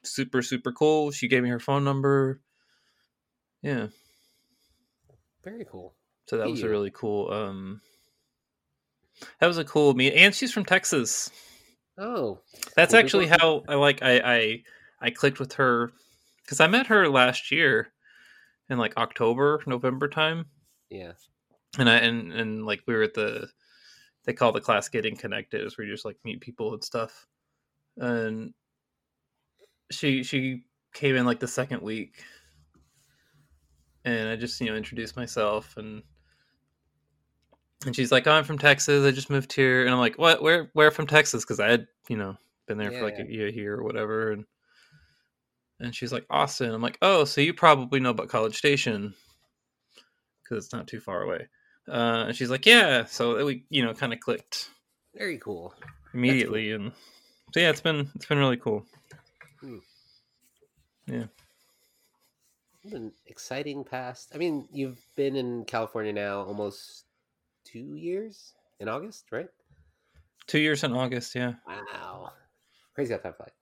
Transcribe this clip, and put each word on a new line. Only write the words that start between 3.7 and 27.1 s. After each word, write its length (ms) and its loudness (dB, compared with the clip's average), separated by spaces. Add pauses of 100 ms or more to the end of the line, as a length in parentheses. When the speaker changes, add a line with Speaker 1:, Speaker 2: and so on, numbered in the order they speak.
Speaker 2:
Very 200 -14
cool. 320 -20 (320)
Speaker 1:
So 80 -2
that 80 0
Speaker 2:
Look 40 -2
at 40 -4
Speaker 1:
was 100 -6
a 40 -4
Speaker 2:
you. 40 -2
Speaker 1:
really 200 0
cool, 420 -4
um, 480 -8 (1600)
that 60 4
was 120 2
a 60 -2
cool 300 4
meet-, 200 4
and 200 8
she's 180 -4
from 120 -2
Texas. 680 0 (680)
Speaker 2:
Oh. 420 -6 (360)
Speaker 1:
That's 160 6
Speaker 2:
Cool 80 10
Speaker 1:
actually 260 2
Speaker 2:
people. 140 6
Speaker 1:
how 280 2
I, 60 0
like, 280 4
I, 180 6
I, 420 2 (380)
I 100 0
clicked 300 0
with 140 -8
her, 380 2 (540)
'cause 140 -6
I 60 10
met 220 2
her 200 6
last 420 4
year 420 2 (760)
in, 100 -2
like, 180 -2
October, 680 0
November 420 -2
time. 380 -2 (440)
Speaker 2:
Yeah. 220 -14 (680)
Speaker 1:
And 100 6
I, 100 8
and, 340 0
and, 340 -6
like, 200 -4
we 80 -2
were 80 2
at 120 0
the, 340 -6 (760)
they 80 -4
call 200 4
the 80 -2
class 280 0
Getting 280 -4
Connected, 500 -8
is 120 -14
where 80 -10
you 60 -10
just, 120 -14
like, 200 -12
meet 160 -12
people 340 -8
and 100 -14
stuff. 420 -10 (680)